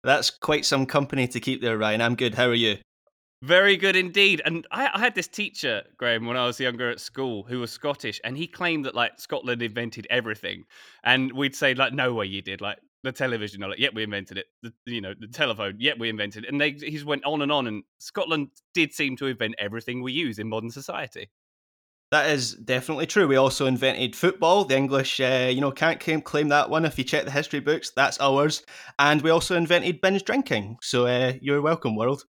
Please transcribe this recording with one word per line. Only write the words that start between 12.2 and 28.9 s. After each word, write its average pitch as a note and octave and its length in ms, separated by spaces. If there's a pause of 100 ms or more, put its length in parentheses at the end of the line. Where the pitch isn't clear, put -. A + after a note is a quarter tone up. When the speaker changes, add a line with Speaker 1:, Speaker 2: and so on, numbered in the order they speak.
Speaker 2:
you G2 160
did." F#2+ 180
Like, G2+ 160 (260)
the C3 80
television, G#2+ 500
like, G2 180
"Yep, A#2+ 160
we A2 80
invented G2+ 340
it." - 80 (160)
The, A#2 100 (140)
you A#2 160
know, G2 180
the A2+ 60
telephone, A2 540
"Yep, C3 180
we A#2 100
invented G#2+ 360
it." A#2+ 80
And C#3+ 100
they, D3 120
he D3 180
just D3 140
went C#3+ 200
on D3 160
and C#3+ 100
on, C#3 140
and G#2+ 180 (160)
Scotland D#3 500 (260)
did D#3+ 180
seem C3+ 240
to C#3 80
invent A2+ 320
everything A#2 460
we B2+ 80
use C3 260
in G#2+ 100
modern A2 220
society. - 640 (800)
Speaker 1:
That D3+ 180
is B2+ 240
definitely C3 540
true. F#3+ 200
We C3+ 100
also C3+ 280
invented C3 500
football. F3+ 500
The C3+ 120
English, C3+ 420
uh, B2+ 320
you C3 100
know, C#3 100
can't D#3+ 280
claim, D#3 220
claim D3+ 280
that C#3+ 200
one. D#3+ 160
If D3 140
you B2+ 40
check C3+ 220
the C#3 60
history D3 280
books, - 300
that's C3+ 300
ours. C#3 420 (380)